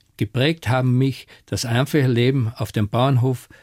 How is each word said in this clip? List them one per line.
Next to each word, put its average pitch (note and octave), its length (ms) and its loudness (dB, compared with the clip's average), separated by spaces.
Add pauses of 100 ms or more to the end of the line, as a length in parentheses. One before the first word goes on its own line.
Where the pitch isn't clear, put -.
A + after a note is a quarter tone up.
(160)
Geprägt C#3 520 -2
haben B2+ 300 2
mich C3 280 -2 (200)
das - 180 -6
einfache B2+ 440 0
Leben A#2+ 480 2
auf - 160 -6
dem G#2 160 -2
Bauernhof, B2 600 0 (140)